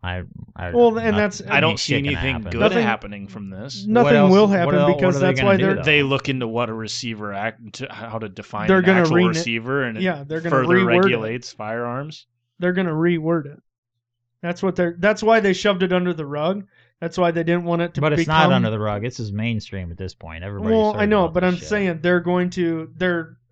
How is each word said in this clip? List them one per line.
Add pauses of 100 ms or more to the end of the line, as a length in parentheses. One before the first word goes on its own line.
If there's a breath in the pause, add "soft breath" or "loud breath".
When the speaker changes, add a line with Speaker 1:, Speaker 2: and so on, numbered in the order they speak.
Speaker 1:
I, (340)
I,
Speaker 2:
Well,
and
Speaker 1:
not,
Speaker 2:
that's
Speaker 3:
I
don't
Speaker 1:
ain't
Speaker 3:
see
Speaker 1:
shit
gonna
Speaker 3:
anything
Speaker 1:
happen.
Speaker 3:
good
Speaker 2:
Nothing,
Speaker 3:
happening
from
this.
Speaker 2:
nothing
Speaker 1:
What
else,
Speaker 2:
will
Speaker 1:
what
Speaker 2:
happen
Speaker 1:
el-,
Speaker 2:
because
Speaker 1:
what
are
they
Speaker 2:
that's
Speaker 1:
gonna
Speaker 2:
why
Speaker 1:
do,
Speaker 2:
they're
Speaker 1:
though?
Speaker 3:
They
look
into
what
a
receiver
act,
to,
how
to
define
Speaker 2:
They're
Speaker 3:
an
Speaker 2:
gonna
Speaker 3:
actual
Speaker 2:
rena-
Speaker 3:
receiver,
and
it
Speaker 2:
Yeah,
they're
gonna
Speaker 3:
further
Speaker 2:
reword
it.
Speaker 3:
regulates
firearms. (320)
Speaker 2:
They're
gonna
reword
it. (800)
That's
what
they're,
that's
why
they
shoved
it
under
the
rug. (320 soft breath)
That's
why
they
didn't
want
it
to
Speaker 1:
But
it's
Speaker 2:
become
Speaker 1:
not
under
the
rug.
It's
as
mainstream
at
this
point.
Everybody's
Speaker 2:
Well,
I
Speaker 1:
heard
Speaker 2:
know,
Speaker 1:
about
Speaker 2:
but
Speaker 1:
this
Speaker 2:
I'm
Speaker 1:
shit.
Speaker 2:
saying
they're
going
to,
they're (160)